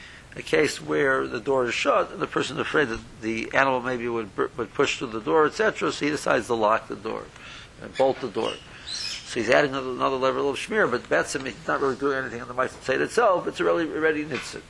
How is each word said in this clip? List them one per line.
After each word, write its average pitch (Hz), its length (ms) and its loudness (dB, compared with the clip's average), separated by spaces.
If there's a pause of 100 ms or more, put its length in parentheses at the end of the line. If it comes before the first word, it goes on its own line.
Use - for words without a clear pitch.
(360)
a 131 60 -10
case - 380 2
where 143 460 2
the 127 140 -4
door 131 260 2
is 117 80 -2
shut, 180 380 2
and 196 80 -10
the 151 60 0
person - 300 -2
is 147 40 -2
afraid 143 280 2
that 113 120 -4 (200)
the 110 320 -4
animal 135 280 4
maybe 120 280 -4
would 113 280 -4
br-, 131 100 2 (100)
would 117 160 -4
push - 260 0
through 135 100 -6
the 110 120 -6
door, 151 260 4
et - 80 -2
cetera, 202 360 0
so - 140 -4
he 147 60 2
decides 139 360 0
to 120 80 0
lock 110 340 2
the 117 80 -6
door 110 280 -8 (580)
and 110 140 -14
bolt 131 240 2
the 131 80 -6
door. 110 240 -2 (340)
So - 540 -6
he's 107 100 0
adding 147 220 6
another, 131 180 -4
another 131 260 0
level 131 320 2
of 135 80 -2
shmir, 196 340 2
but 120 120 0
Batsim, 147 420 0
he's - 220 -8
not 147 160 0
really 135 140 2
doing 139 220 0
anything 120 220 -6
on 123 80 -12
the 123 60 -10
Ma'aseh 127 280 -2
Seder 139 220 2
itself, 196 420 4
it's 156 140 -4
already, 170 300 4
already 156 340 0
Nitzit. 127 460 -6